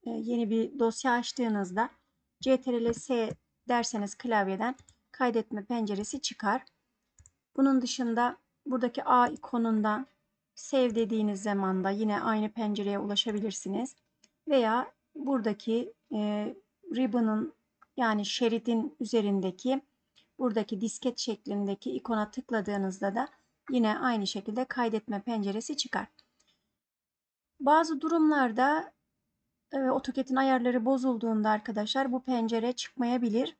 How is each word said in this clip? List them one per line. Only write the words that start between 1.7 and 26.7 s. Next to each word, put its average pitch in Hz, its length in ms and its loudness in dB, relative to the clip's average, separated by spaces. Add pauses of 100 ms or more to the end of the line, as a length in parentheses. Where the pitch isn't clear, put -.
C 262 200 2
T 262 120 -4
R 233 120 0
L 233 80 2
S 233 380 -2 (380)
derseniz 226 460 -2
klavyeden 208 600 -2 (340)
kaydetme 220 540 -2
penceresi 214 560 -4
çıkar. 220 440 -2 (920)
Bunun 269 260 6
dışında 240 540 0 (300)
buradaki 247 380 0
A 247 240 6
ikonundan 226 800 0 (480)
save 254 400 0
dediğiniz 214 480 0
zaman 190 420 0
da 190 60 2
yine 208 300 0
aynı 214 320 0
pencereye 202 460 -2
ulaşabilirsiniz. 208 1000 -4 (520)
Veya 247 440 2 (220)
buradaki, 247 800 -2 (180)
e, 208 420 -2 (400)
ribbon'ın 226 600 0 (420)
yani 220 300 0
şeridin 226 760 0
üzerindeki 208 800 0 (580)
buradaki 214 420 -2
disket 233 380 -4
şeklindeki 202 720 -4
ikona 214 400 -4
tıkladığınızda 196 840 -4
da 254 140 -2 (420)
yine 226 280 2
aynı 226 280 0
şekilde 220 380 -4
kaydetme 220 580 -2
penceresi 220 540 -4
çıkar. - 320 -4 (1500)